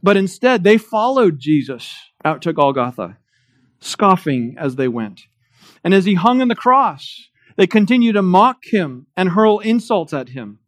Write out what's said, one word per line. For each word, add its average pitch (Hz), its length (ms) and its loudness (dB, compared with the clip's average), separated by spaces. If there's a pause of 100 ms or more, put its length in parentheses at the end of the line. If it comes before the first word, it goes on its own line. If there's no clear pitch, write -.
But 196 140 4
instead, 196 460 0
they 208 140 6
followed 220 600 0
Jesus 135 560 -4 (280)
out 156 200 -4
to 165 100 -4
Golgotha, 127 640 -2 (640)
scoffing 151 760 -2
as 139 200 -6
they 131 120 -2
went. 113 340 -8 (640)
And 185 120 2
as 190 100 2
he 202 80 0
hung 240 300 2
on 247 40 0
the 233 60 0
cross, 247 760 -2 (260)
they 196 100 4
continued 220 480 2
to 202 80 2
mock 190 440 2
him 147 420 -4 (100)
and 185 120 0
hurl 214 280 2
insults 214 560 -2
at 127 160 -8
him. 110 380 -16